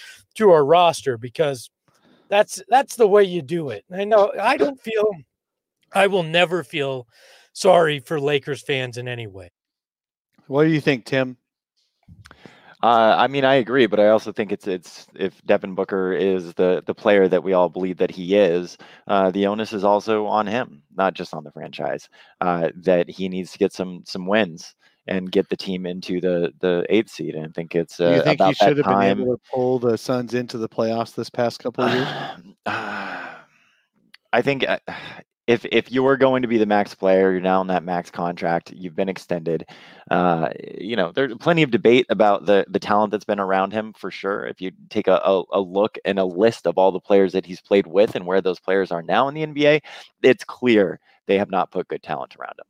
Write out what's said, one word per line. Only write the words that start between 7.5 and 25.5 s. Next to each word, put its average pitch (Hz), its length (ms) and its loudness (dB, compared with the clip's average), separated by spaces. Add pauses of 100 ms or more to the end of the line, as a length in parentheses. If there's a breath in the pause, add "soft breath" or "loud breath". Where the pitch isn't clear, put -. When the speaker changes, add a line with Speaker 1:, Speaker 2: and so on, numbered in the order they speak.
Speaker 1:
sorry 170 480 4
for 160 180 -6
Lakers 143 440 -2
fans 127 340 -6
in 123 100 -10
any 120 200 -10
way. 92 240 -18 (960)
Speaker 2:
What 143 180 2
do 160 60 2
you 156 100 0
think, 135 240 0
Tim? 131 320 -2 (1500 soft breath)
Speaker 3:
Uh, 113 340 4
I 113 120 2
mean, 135 160 -2
I 135 120 4
agree, 120 300 2
but 101 140 0
I 104 80 6
also 107 240 2
think 101 200 -4
it's, - 140 -8
it's, 92 480 -8
if - 300 -6
Devin 98 300 0
Booker 92 400 -2
is 90 400 -2
the, 90 320 0
the 92 80 -6
player 101 340 4
that 87 160 0
we 95 80 -2
all 90 160 4
believe 90 300 -6
that 92 120 0
he 92 260 -2
is, 90 420 2 (280 loud breath)
uh, 95 240 2
the 98 160 0
onus 104 280 -4
is 98 100 -4
also 104 420 0
on 104 200 -2
him, 117 360 -8 (140)
not 92 160 0
just 87 220 -12
on 78 100 -12
the 73 80 -20
franchise, 76 560 -10 (320 soft breath)
uh, 87 360 -2
that 87 320 0
he 95 200 -8
needs 92 240 -8
to - 60 -20
get 98 140 0
some, 92 340 -10
some 92 200 -10
wins 92 480 -2 (320)
and 92 240 -6
get 95 200 0